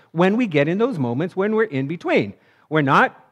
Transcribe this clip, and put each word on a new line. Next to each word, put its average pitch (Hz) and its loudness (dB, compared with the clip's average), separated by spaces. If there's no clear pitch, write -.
when 185 2
we 254 0
get 147 0
in 175 -2
those 233 -2
moments 127 -4
when 208 -2
we're 220 2
in 139 -4
between. 175 -2
We're 156 0
not 165 2